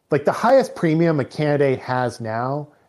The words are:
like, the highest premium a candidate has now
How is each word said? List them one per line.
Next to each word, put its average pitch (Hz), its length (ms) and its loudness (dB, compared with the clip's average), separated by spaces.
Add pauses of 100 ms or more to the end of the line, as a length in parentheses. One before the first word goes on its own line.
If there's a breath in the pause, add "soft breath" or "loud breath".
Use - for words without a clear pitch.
(100)
like, 143 140 0
the 185 80 2
highest 254 420 2
premium 165 460 2
a 123 40 -2
candidate 143 560 0
has 127 380 -4
now 123 500 -6 (200 soft breath)